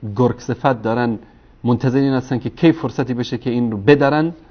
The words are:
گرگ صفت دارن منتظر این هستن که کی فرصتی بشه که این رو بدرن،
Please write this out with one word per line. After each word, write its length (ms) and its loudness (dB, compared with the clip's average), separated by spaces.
گرگ 240 2
صفت 420 -2
دارن 380 0
منتظر 360 2
این 140 2
هستن 260 -2
که 100 -6
کی 220 4
فرصتی 420 -4
بشه 240 -4
که 120 -6
این 220 0
رو 60 -4
بدرن، 560 2